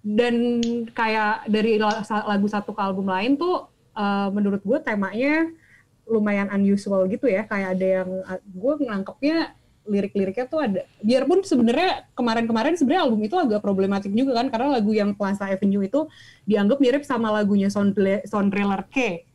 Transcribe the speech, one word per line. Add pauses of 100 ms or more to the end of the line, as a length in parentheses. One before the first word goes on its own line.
dan (320)
kayak
dari
la-,
sa-,
lagu
satu
ke
album
lain
tuh, (320)
eh,
menurut
gue
temanya (560)
lumayan
unusual
gitu
ya.
Kayak
ada (160)
yang, (200)
eh,
gue (120)
nangkepnya (240)
lirik-liriknya
tuh
ada. (160)
Biarpun
sebenarnya
kemarin-kemarin
sebenarnya
album
itu
agak
problematik
juga
kan,
karena
lagu
yang
Plaza
Avenue
itu (400)
dianggap
mirip
sama
lagunya
Sound
Dle-,
Sound
Driller
K